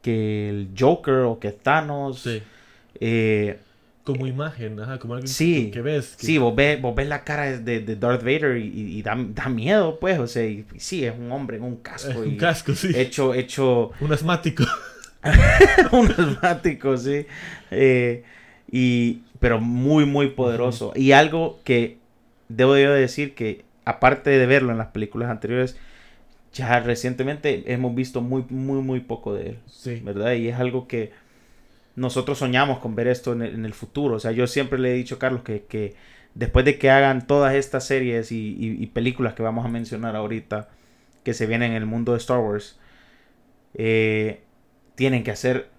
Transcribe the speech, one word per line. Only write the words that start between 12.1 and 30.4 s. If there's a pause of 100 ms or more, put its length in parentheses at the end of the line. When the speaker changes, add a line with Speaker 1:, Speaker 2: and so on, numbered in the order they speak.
Speaker 2:
Es
un
Speaker 1:
y
Speaker 2:
casco,
sí.
Speaker 1:
hecho,
hecho
Speaker 2:
Un
asmático. (600)
Speaker 1:
<laughs>
Un
asmático,
sí. (420)
Eh, (480)
y, (160)
pero
muy,
muy
poderoso.
Speaker 2:
Ujú.
Speaker 1:
Y
algo
que (480)
debo
yo
decir
que, (180)
aparte
de
verlo
en
las
películas
anteriores, (760)
ya
recientemente
hemos
visto
muy,
muy,
muy
poco
de
él,
Speaker 2:
Sí.
Speaker 1:
¿verdad?
Y